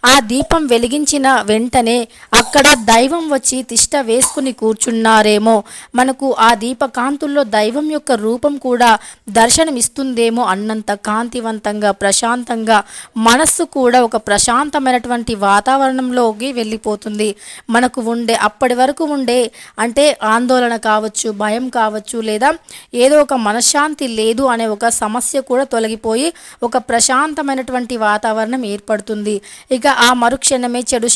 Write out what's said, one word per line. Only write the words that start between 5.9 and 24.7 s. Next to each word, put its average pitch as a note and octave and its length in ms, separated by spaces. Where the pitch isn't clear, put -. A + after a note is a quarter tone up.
మనకు C4 300
ఆ - 20
దీపకాంతుల్లో C#4 800
దైవం A#3+ 400
యొక్క D4 160
రూపం B3+ 300
కూడా A#3+ 240
దర్శనమిస్తుందేమో A#3+ 1040
అన్నంత G#3+ 360
కాంతివంతంగా, A3 800
ప్రశాంతంగా, A3+ 880
మనస్సు D#4 380
కూడా B3+ 320
ఒక A#3 80
ప్రశాంతమైనటువంటి B3 1040
వాతావరణంలోకి B3+ 1000
వెళ్ళిపోతుంది. G#3+ 680
మనకు B3 240
ఉండే, A#3 200
అప్పటి B3 320
వరకు C#4 240
ఉండే, B3 220
అంటే A#3+ 220
ఆందోళన A#3+ 440
కావచ్చు, G#3+ 400
భయం A#3 240
కావచ్చు, G#3+ 400
లేదా A3+ 220
ఏదో C#4+ 120
ఒక C#4+ 80
మనశ్శాంతి C#4+ 600
లేదు A3+ 200
అనే A3+ 140